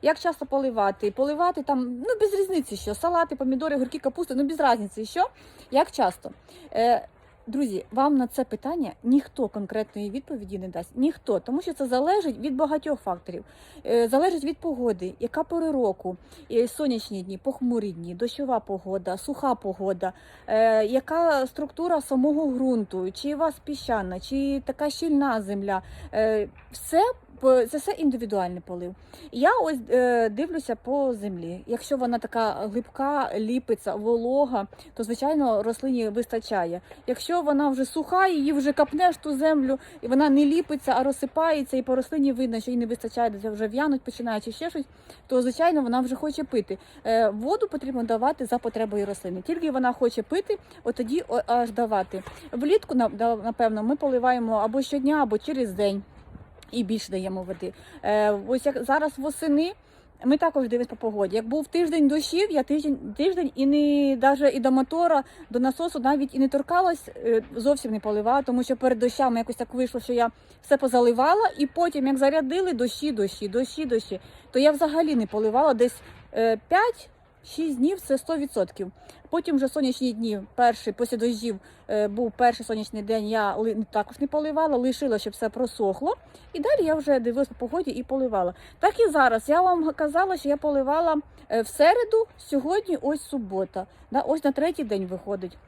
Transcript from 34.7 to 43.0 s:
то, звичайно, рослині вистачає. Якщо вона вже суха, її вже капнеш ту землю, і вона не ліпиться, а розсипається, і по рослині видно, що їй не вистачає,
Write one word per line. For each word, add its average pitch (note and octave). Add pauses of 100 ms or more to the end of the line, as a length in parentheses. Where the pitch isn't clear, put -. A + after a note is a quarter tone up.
то, A#3
звичайно, A#3+
рослині A#3
вистачає. G#3 (260)
Якщо E4
вона D4
вже C4
суха, F4+
її D4+
вже C#4+
капнеш D#4
ту D4+
землю, C4+ (220)
і -
вона C#4
не C#4+
ліпиться, C#4+
а B3+
розсипається, C#4
і C4
по B3+
рослині C#4
видно, A#3
що B3
їй B3
не A#3+
вистачає, A#3